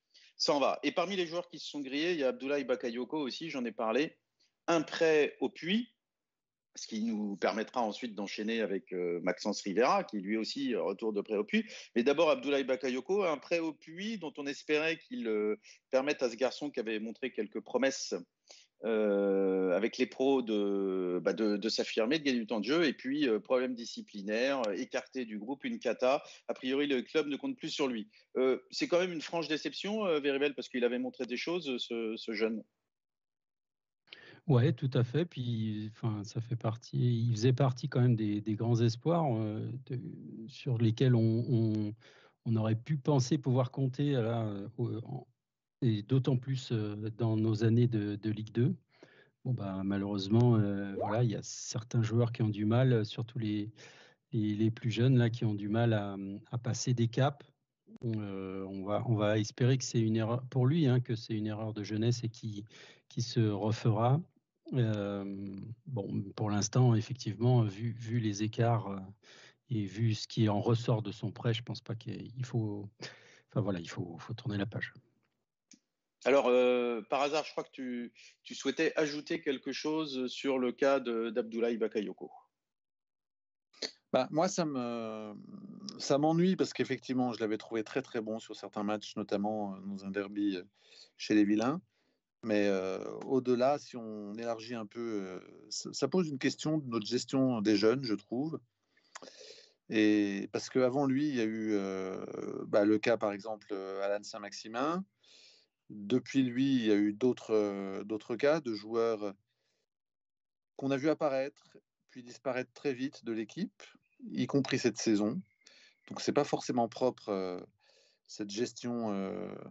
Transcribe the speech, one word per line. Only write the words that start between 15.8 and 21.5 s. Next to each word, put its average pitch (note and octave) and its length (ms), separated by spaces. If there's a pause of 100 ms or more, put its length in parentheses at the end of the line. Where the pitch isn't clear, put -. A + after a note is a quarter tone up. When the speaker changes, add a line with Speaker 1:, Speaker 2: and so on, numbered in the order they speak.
Speaker 1:
permette C#3 340
à A#2+ 60
ce A2+ 40
garçon B2+ 360
qui C3 100
avait A2 180
montré A2+ 320
quelques A2 300
promesses, B2+ 560 (680)
euh, G2 920
avec A2 200
les B2+ 100
pros C3 360
de, G2 800
bah, F#2+ 100
de, G#2 240